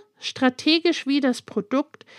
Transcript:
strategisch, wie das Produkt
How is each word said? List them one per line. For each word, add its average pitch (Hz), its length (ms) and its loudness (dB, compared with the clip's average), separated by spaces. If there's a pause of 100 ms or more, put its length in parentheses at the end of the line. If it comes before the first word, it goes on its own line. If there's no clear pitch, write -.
(200)
strategisch, 311 880 0
wie 277 120 0
das 254 220 0
Produkt - 640 -6 (140)